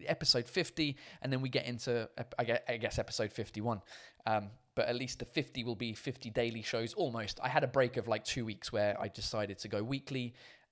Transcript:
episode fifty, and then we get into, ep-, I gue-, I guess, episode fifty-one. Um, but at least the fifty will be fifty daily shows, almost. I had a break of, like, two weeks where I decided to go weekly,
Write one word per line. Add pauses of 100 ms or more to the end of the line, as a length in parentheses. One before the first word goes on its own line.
episode
fifty, (240)
and
then
we
get
into,
ep-,
I
gue-, (100)
I
guess,
episode
fifty-one. (440)
Um, (240)
but
at
least
the
fifty
will
be
fifty
daily
shows,
almost.
I
had
a
break
of,
like,
two
weeks
where
I
decided
to
go
weekly, (380)